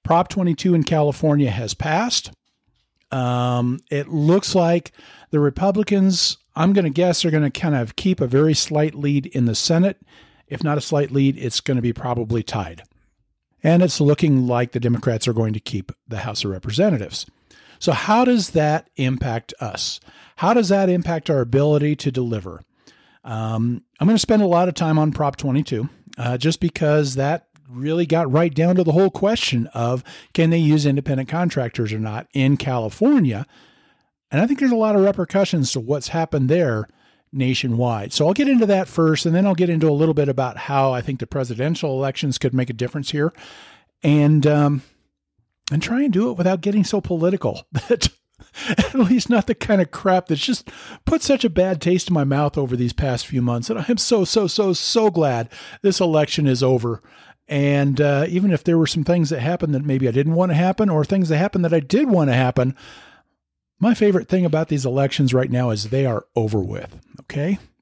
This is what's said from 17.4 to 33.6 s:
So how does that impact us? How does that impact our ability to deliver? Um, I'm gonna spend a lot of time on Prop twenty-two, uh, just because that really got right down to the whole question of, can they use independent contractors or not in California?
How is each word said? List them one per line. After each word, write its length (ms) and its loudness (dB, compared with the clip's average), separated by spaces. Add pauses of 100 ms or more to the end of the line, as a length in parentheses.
So 140 0
how 320 2
does 240 2
that 480 0
impact 640 -4
us? 400 -8 (340)
How 180 0
does 140 2
that 220 2
impact 400 -2
our 100 2
ability 580 2
to 140 -4
deliver? 500 -6 (640)
Um, 600 -4 (120)
I'm 100 2
gonna 120 4
spend 220 2
a 60 2
lot 200 4
of 60 -2
time 260 0
on 140 2
Prop 240 -2
twenty-two, 500 -2 (300)
uh, 200 -4
just 220 -2
because 560 0
that 320 -4 (220)
really 360 -2
got 240 0
right 240 2
down 220 2
to 80 2
the 80 2
whole 180 4
question 580 -2
of, 360 -4 (300)
can 160 2
they 80 2
use 280 2
independent 440 -2
contractors 640 -4
or 60 -6
not 340 -8
in 240 2
California? 880 0 (840)